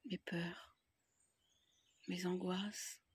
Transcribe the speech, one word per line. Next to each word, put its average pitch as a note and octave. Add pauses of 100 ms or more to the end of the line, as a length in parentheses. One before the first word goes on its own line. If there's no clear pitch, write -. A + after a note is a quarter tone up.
mes G3
peurs, - (1300)
mes F3+
angoisses F#3 (160)